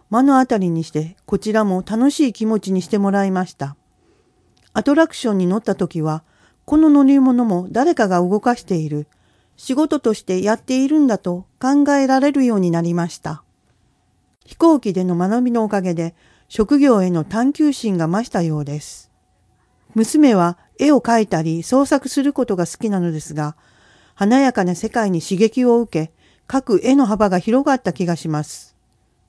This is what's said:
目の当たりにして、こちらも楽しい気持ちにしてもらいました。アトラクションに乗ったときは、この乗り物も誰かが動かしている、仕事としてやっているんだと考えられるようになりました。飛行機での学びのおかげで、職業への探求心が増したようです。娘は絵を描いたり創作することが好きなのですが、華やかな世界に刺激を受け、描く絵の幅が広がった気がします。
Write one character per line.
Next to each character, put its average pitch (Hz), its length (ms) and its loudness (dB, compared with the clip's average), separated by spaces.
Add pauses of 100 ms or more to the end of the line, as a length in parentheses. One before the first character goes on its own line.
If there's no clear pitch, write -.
(100)
目 240 140 2
の 269 160 4
当 254 60 2
た 233 120 -2
り 185 100 0
に 165 140 -2
し - 80 -10
て、 160 340 -6
こ - 140 -4
ち 214 140 -6
ら 220 100 2
も 185 240 -2
楽 226 240 0
し 277 200 0
い - 20 -10
気 - 120 -8
持 220 140 0
ち 190 140 -6
に 185 100 0
し - 60 -16
て 214 100 -2
も 196 140 0
ら 196 120 0
い 196 60 -2
ま 185 160 -2
し - 80 -20
た。 139 220 -10 (960)
ア 220 100 -4
ト 277 140 2
ラ 330 100 4
ク - 80 -20
シ - 140 -6
ョ 214 40 0
ン 196 60 0
に 185 80 0
乗 185 120 0
っ 220 40 -6
た 196 140 -2
と 190 100 -2
き 165 160 -8
は、 156 220 -6 (400)
こ 294 140 0
の 311 120 6
乗 285 140 6
り 277 160 6
物 247 240 2
も 185 260 -2
誰 277 240 0
か 214 140 0
が 180 100 0
動 180 220 0
か 240 160 0
し - 80 -20
て 190 100 -4
い 156 140 -4
る、 147 180 -6 (500)
仕 - 180 -8
事 302 260 0
と 226 120 0
し - 100 -6
て 185 200 -4
や 208 120 0
っ 220 60 -6
て 262 240 -2
い 277 40 -2
る 302 100 2
ん 294 80 4
だ 214 120 0
と 180 280 -8 (140)
考 285 320 2
え 277 160 2
ら 262 100 2
れ 277 140 2
る 277 120 2
よ 233 120 0
う 196 40 0
に 180 120 0
な 170 100 0
り 170 120 -2
ま 175 140 -4
し - 100 -16
た。 156 260 -12 (1000)
飛 - 140 -20
行 330 200 4
機 214 140 -4
で 185 100 -2
の 180 140 -2
学 208 300 -2
び 247 40 -2
の 233 140 0
お 214 40 -4
か 202 120 -2
げ 180 120 -4
で、 165 220 -6 (320)
職 277 320 0
業 254 240 4
へ 185 80 0
の 165 140 0
探 240 280 -2
求 294 200 0
心 208 240 -4
が 160 100 -2
増 185 160 -2
し 247 60 -12
た 185 140 -2
よ 160 160 -2
う 147 60 -6
で 147 160 -10
す。 - 300 -20 (840)
娘 240 400 4
は 175 200 0 (220)
絵 294 140 4
を 254 80 4
描 233 200 0
い 214 60 0
た 160 160 -2
り 165 220 -4
創 269 200 2
作 269 240 -2
す 277 140 -2
る 285 100 0
こ 254 140 -4
と 202 80 -4
が 175 100 -2
好 - 120 -10
き 220 120 -6
な 196 120 -2
の 175 100 -2
で 156 80 -6
す 151 160 -14
が、 151 220 -8 (580)
華 214 240 2
や 269 140 2
か 220 100 -2
な 180 140 -2
世 220 120 -8
界 214 220 -2
に 170 100 -2
刺 196 140 -6
激 220 300 0
を 240 160 4
受 160 260 -4
け、 - 60 -20 (340)
描 262 160 -4
く 202 220 0
絵 262 100 2
の 277 120 4
幅 202 220 0
が 185 120 0
広 254 260 0
が 285 80 2
っ 254 80 -4
た 180 100 -4
気 180 140 -4
が 170 80 -2
し 165 140 -8
ま 151 160 -4
す。 - 320 -20 (520)